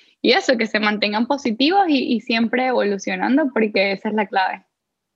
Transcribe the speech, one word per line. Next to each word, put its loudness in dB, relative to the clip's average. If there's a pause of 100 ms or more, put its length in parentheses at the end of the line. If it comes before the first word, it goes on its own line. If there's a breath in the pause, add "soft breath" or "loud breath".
(200 soft breath)
y 4
eso, 2
que -2
se -2
mantengan 0
positivos 0
y, 0
y -2
siempre -2
evolucionando, 0
porque 0
esa -6
es -2
la 0
clave. -4 (520)